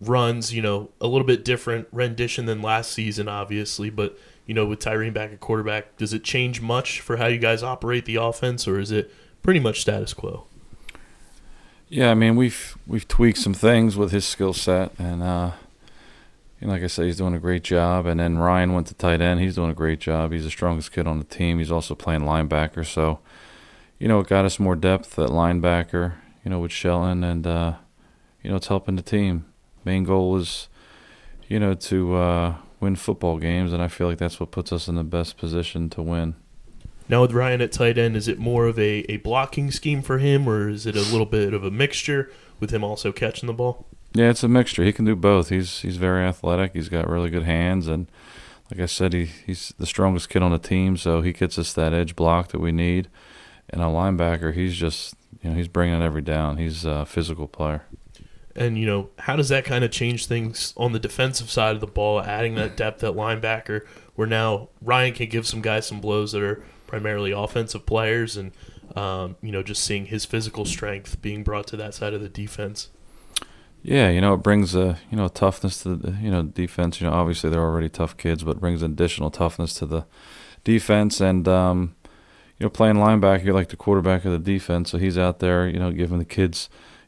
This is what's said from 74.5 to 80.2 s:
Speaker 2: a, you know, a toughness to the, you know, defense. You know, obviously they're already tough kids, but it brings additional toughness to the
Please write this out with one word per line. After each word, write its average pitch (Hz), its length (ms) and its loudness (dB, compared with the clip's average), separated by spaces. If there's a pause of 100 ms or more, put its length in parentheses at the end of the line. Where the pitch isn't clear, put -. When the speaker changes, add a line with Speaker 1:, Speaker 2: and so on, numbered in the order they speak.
Speaker 2:
a, 92 240 2 (120)
you 110 80 -2
know, 98 80 2
a - 20 2
toughness 95 540 0
to 90 140 -2
the, - 160 -4
you 104 180 -4
know, 90 120 2
defense. 85 560 -2
You 90 80 -2
know, 80 60 2
obviously 85 380 2
they're 82 100 2
already 82 300 2
tough - 260 -4
kids, 82 260 -2
but 80 100 -2
it - 80 -6
brings 87 200 0
additional 80 500 0
toughness 85 440 -2
to - 120 -6
the 80 200 -4 (580)